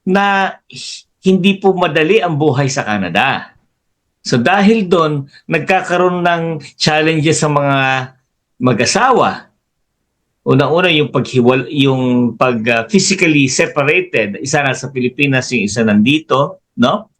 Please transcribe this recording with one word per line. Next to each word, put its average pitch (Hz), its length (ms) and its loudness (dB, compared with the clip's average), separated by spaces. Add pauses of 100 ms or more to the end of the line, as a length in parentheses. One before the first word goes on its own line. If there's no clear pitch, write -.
Na 196 560 0 (680)
hindi 190 380 2
po 190 160 2
madali 175 480 2
ang 156 160 -2
buhay 139 320 0
sa 135 100 -4
Canada. 104 720 -2 (720)
So - 160 -2
dahil 196 480 2
doon, 151 400 0 (200)
nagkakaroon 180 760 0
ng 170 200 0 (360)
challenges 156 640 0
sa 151 80 0
mga 143 280 0 (800)
mag-asawa. 127 920 0 (920)
Una-una 143 480 2
yung 151 200 0
paghiwal-, 127 600 0
yung 127 640 0
pag, 127 320 0
uh, 117 200 0
physically 160 600 2
separated, 147 960 -2
isa 143 200 0
nasa 135 280 -4
Pilipinas, 131 600 -2
yung 113 160 -2
isa 104 160 -2
nandito, 127 800 0 (120)
no? 147 460 -2